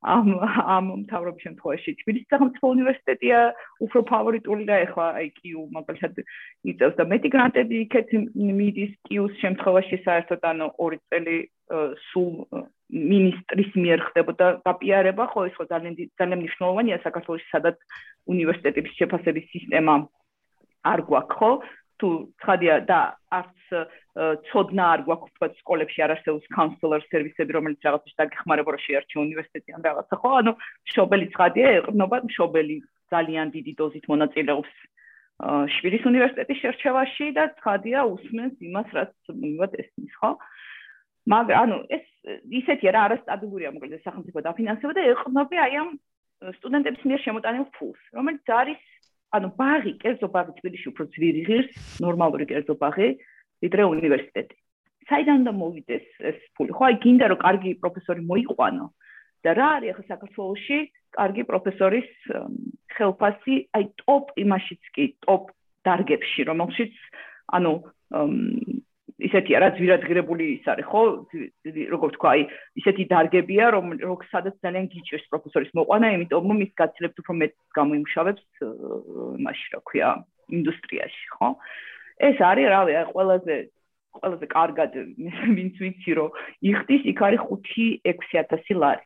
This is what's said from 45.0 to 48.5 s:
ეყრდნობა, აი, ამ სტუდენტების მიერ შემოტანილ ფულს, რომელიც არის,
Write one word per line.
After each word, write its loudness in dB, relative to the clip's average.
ეყრდნობა, 2
აი, 2
ამ -4
სტუდენტების -4
მიერ 0
შემოტანილ -4
ფულს, -14
რომელიც -6
არის, 0